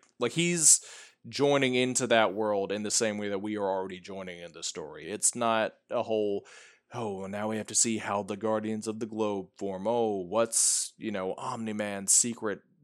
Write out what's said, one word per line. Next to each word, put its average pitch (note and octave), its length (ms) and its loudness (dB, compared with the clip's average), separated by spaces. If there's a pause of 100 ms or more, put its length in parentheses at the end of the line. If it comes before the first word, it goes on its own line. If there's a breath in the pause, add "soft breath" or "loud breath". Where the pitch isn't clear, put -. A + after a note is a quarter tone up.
(200)
Like, A#2+ 120 2
he's E3+ 480 4 (480 loud breath)
joining C3+ 460 4
into B2+ 320 2
that A2 280 6
world G#2 380 0
in G#2 120 -4
the G#2 80 -2
same G#2+ 260 2
way G#2 100 -4
that G2+ 120 -4
we G#2+ 160 -4
are G2+ 120 -2
already F#2+ 320 -4
joining F#2 380 -12
in E2+ 140 -14
the D#2+ 100 -14
story. D#2 480 -8
It's - 240 0
not A2+ 400 2 (160)
a A#2+ 140 0
whole, G#2+ 420 0 (480 soft breath)
"Oh, G#2+ 240 -4
well, F#2+ 100 -8
now G#2 220 -4
we A2 60 -2
have G#2 100 -6
to A2 80 -10
see A2 240 2
how G#2 240 -2
the G2+ 140 -4
Guardians A2 500 -2
of A2 140 -4
the A#2+ 60 -4
Globe G#2 420 -2 (100)
form. F#2+ 300 -4
Oh, A2+ 340 2
what's, - 760 2
you A2 140 -6
know, F#2+ 240 -2
Omni-Man's G#2 800 -4
secret A2+ 500 0 (220)